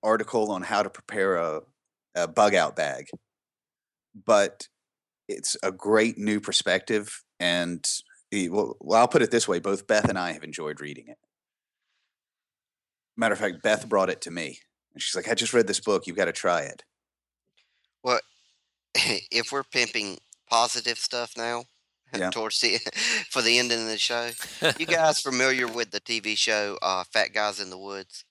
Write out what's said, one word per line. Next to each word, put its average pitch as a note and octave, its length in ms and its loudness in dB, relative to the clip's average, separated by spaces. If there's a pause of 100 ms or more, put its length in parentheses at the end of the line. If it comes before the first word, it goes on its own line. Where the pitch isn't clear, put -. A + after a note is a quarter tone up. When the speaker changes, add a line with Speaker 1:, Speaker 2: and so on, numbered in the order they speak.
Speaker 1:
article A2 480 2
on F#2 120 -4
how G#2 200 0
to G2 80 -2
prepare G2 460 -2
a, D#2+ 240 -2 (540)
a F2 140 -2
bug G#2 260 4
out D#2+ 220 4
bag, C#2+ 320 -4 (1160)
but G2+ 420 2 (600)
it's - 340 -6
a F#2+ 100 0
great A2 460 2
new G#2 220 0
perspective. G#2 840 -2 (180)
And F2 460 0 (440)
the, F#2+ 200 -2
well, F#2 300 -2
well, F2+ 200 4
I'll B2 80 6
put C#3 140 4
it A2 80 2
this A#2 180 2
way. F2+ 100 0
Both G2 280 -4
Beth G#2+ 220 4
and G2 100 0
I F2 140 -4
have D2+ 120 -12
enjoyed D2+ 360 -10
reading C#2+ 280 -14
it. - 100 -20 (2000)
Matter A2+ 180 2
of F#2+ 60 -8
fact, F#2+ 220 -2
Beth A2 260 2
brought F#2+ 220 2
it E2 120 -4
to E2 80 -12
me, E2 280 -8 (340)
and - 100 -14
she's - 120 -4
like, F#2 140 -6
"I A#2 60 2
just A2+ 200 -2
read A2+ 140 4
this G2+ 120 0
book. G2 260 0
You've F2 100 -8
gotta F2 160 2
try F2 300 0
it." - 200 -12 (1200)
Speaker 2:
Well, B2 160 2 (380)
<laughs> - 380 -20
if - 580 0
we're C#3 100 -4
pimping G#2+ 560 -2 (320)
positive A#2 480 0
stuff A#2+ 380 -6
now, A#2 280 -6 (240)
<laughs> - 280 -20
Speaker 1:
Yeah. F#2 140 -2
Speaker 2:
towards A2 300 -4
the, A2+ 180 0
<laughs> - 520 -4
for C3+ 120 -2
the A#2 160 6
ending A#2+ 240 2
of A2 60 -4
the A2 100 -4
show, A#2+ 320 -2 (480)
you E3 80 -4
Speaker 3:
<laughs> - 0 -
Speaker 2:
guys D#3+ 340 4
familiar B2+ 460 2
with A2+ 240 -4
the G#2 100 -6
T A2+ 200 -4
V G#2+ 140 -4
show, G#2 480 0
uh, F#2 300 0
Fat G#2 200 2
Guys G#2 280 -2
in G2 100 -10
the F#2 80 -14
Woods? G2 520 -12